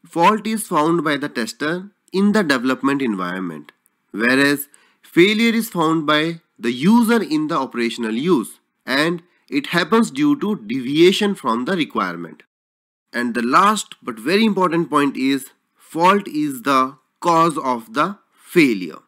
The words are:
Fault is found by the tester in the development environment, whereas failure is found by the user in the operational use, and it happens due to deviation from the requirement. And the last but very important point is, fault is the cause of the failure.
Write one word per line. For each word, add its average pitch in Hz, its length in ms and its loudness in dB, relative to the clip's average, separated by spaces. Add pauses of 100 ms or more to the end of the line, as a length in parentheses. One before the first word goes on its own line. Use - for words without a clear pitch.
Fault 208 400 2
is 220 200 -4
found 165 380 2
by 151 120 0
the 135 120 -6
tester 156 640 -6 (220)
in 202 200 2
the 214 100 2
development 135 600 0
environment, 90 680 -6 (400)
whereas 135 560 0 (340)
failure 214 500 2
is 226 160 -2
found 160 380 0
by 160 340 0 (180)
the 123 140 -2
user 214 500 2
in 151 260 -2
the 165 100 -2
operational 117 560 -4
use, 135 460 -2 (260)
and 160 360 -2 (260)
it 139 200 -4
happens 175 420 0
due 147 300 2
to 202 160 -2
deviation 147 760 2
from 123 300 -4
the 180 120 -2
requirement. 90 680 -6 (680)
And 120 220 -4
the 120 80 -2
last 185 600 2
but 113 160 -10
very 180 260 0
important 170 460 0
point 143 260 0
is, 135 340 -2 (260)
fault 190 520 0
is 143 340 -6
the 135 340 0 (240)
cause 165 380 2
of 120 360 -4
the 170 240 -2 (140)
failure. 101 760 0